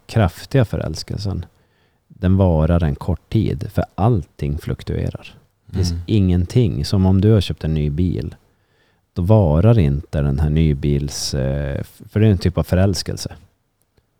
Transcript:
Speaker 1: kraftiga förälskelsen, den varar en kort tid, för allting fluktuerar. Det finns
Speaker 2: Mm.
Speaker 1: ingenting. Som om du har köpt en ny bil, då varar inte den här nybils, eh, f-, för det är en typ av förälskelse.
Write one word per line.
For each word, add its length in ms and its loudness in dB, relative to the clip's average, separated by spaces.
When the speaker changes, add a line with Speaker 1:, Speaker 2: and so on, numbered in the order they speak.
Speaker 1:
kraftiga 600 0
förälskelsen, 800 -8
den 300 0
varar 460 2
en 120 0
kort 340 -6
tid, 440 -2
för 120 -2
allting 640 -2
fluktuerar. 800 -8
Det 100 -12
finns 160 0
Speaker 2:
Mm. 160 -6
Speaker 1:
ingenting. 800 2
Som 200 2
om 160 4
du 100 4
har 100 4
köpt 220 -6
en 100 -2
ny 160 0
bil, 460 -4
då 80 -6
varar 580 4
inte 420 0
den 180 0
här 100 0
nybils, 840 0
eh, 460 -4
f-, 300 -14
för 100 -2
det 80 6
är 40 6
en 60 2
typ 200 -2
av 60 0
förälskelse. 720 -2